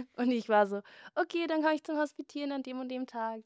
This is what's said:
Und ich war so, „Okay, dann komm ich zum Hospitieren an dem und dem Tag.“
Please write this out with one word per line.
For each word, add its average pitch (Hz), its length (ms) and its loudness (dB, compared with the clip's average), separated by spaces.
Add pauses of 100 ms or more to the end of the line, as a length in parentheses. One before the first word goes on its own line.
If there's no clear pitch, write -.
(180)
Und 247 140 2
ich 233 180 0
war 208 180 6
so, 202 140 -4 (340)
„Okay, 339 320 0
dann 311 160 0
komm 311 100 4
ich 302 100 -2
zum 311 140 -4
Hospitieren 285 540 -4
an 269 120 -4
dem 254 160 -8
und 254 100 -6
dem 254 180 -6
Tag.“ 226 380 -6